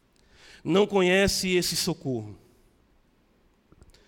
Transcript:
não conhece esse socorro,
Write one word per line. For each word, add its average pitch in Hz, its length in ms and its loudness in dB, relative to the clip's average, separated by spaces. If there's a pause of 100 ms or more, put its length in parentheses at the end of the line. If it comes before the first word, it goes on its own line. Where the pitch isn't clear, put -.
(640)
não 190 240 2
conhece 190 680 2
esse 170 200 -2
socorro, 120 600 -6 (1700)